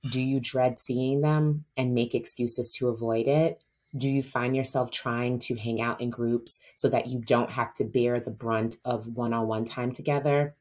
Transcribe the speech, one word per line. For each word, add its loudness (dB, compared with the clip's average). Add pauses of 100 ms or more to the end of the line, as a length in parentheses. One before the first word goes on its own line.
Do 0
you 2
dread 0
seeing 0
them 2 (120)
and 2
make 2
excuses -2
to 0
avoid 0
it? 2 (340)
Do 0
you 2
find -2
yourself 0
trying -2
to -4
hang -4
out -2
in -2
groups -2 (140)
so 2
that 2
you -4
don't 4
have -2
to -2
bear 2
the -8
brunt -2
of -2
one-on-one -2
time -4
together? 0